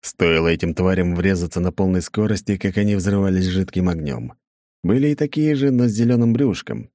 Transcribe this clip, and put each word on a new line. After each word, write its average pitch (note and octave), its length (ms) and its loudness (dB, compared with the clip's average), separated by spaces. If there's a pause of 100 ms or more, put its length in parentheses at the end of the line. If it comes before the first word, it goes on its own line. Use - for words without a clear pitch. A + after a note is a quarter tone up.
Стоило E2 440 0
этим E2+ 280 0
тварям F2+ 420 0
врезаться F2 440 0
на F2+ 120 -2
полной F#2 300 0
скорости, G#2 540 -2
как F#2 220 -4
они G#2 160 2
взрывались F#2+ 520 0
жидким F#2 420 -2
огнем. C#2 460 -6 (500)
Были B2+ 240 2
и D3 80 2
такие D3+ 400 0
же, C3+ 160 2
но B2 160 4
с - 20 2
зеленым A#2 420 2
брюшком. G#2 640 -2